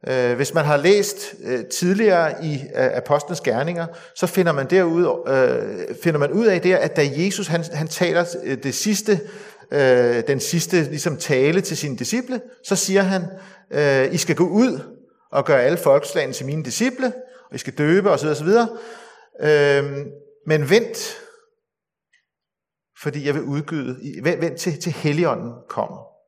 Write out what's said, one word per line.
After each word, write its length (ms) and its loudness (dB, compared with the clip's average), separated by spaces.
Øh, 300 0
hvis 180 -2
man 100 2
har 120 2
læst, 580 2
øh, 240 -4
tidligere 760 2
i, 100 -2
øh, 60 -6
Apostlenes 640 0
Gerninger, 460 -2
så 120 -2
finder 260 2
man 180 -2
derud, 580 2
øh, 760 0
finder 180 0
man 120 0
ud 140 2
af 140 4
der, 180 4
at 180 0
da 60 4
Jesus, 300 -2
han, 260 -2
han 160 -4
taler, 360 0
øh, 180 -6
det 120 -4
sidste, 460 0
øh, 560 4
den 140 0
sidste, 420 0
ligesom, 340 -4
tale 440 2
til 160 -6
sine 200 -6
disciple, 440 -4
så 120 0
siger 260 2
han, 200 0
øh, 440 2
"I 20 0
skal 200 0
gå 120 2
ud 500 0
og 120 0
gøre 180 4
alle 160 2
folkeslagene 540 2
til 140 -8
mine 180 -6
disciple, 480 -2
og 40 -18
I 40 -10
skal 200 -10
døbe," 320 4
og 80 4
så 60 -4
videre, 100 0
og 20 -4
så 80 -10
videre. 240 4
Øhm, 680 2
men 240 0
vent, 460 0
fordi 240 -6
jeg 80 0
vil 80 -2
udgyde, 600 -6
i-, 220 -12
vent, 160 0
vent 180 -4
til, 220 -6
til 120 -6
Helligånden 600 -2
kommer. 380 -8